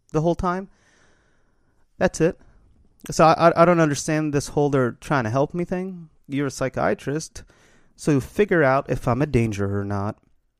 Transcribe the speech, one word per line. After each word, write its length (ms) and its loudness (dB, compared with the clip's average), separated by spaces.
the 100 0
whole 140 0
time. 340 -4
That's 240 0
it. 180 0
So 160 4
I, 240 6
I, 120 2
I 40 8
don't 140 4
understand 540 0
this 160 -2
whole 200 0
"they're 220 0
trying 320 -4
to 60 -2
help 240 0
me" 100 -4
thing. 460 -8
You're 200 -4
a 40 -6
psychiatrist, 920 -6
so 240 0
figure 440 0
out 260 0
if 180 -4
I'm 140 0
a 40 0
danger 540 -2
or 60 -6
not. 320 -6